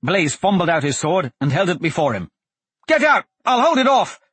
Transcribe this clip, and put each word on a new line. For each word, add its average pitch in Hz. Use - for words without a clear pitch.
Blaze 165
fumbled 185
out 165
his 139
sword 160
and 143
held 175
it 175
before 151
him. 92
Get 311
out! 277
I'll 240
hold 311
it 262
off! 254